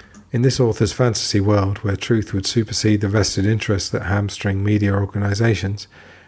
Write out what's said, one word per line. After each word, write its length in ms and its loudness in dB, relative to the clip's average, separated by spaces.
In 100 0
this 180 2
author's 320 0
fantasy 480 0
world, 380 2
where 180 -2
truth 360 -2
would 140 -2
supersede 560 0
the 60 0
vested 360 0
interests 460 0
that 140 -4
hamstring 600 -2
media 300 2
organisations, 920 -2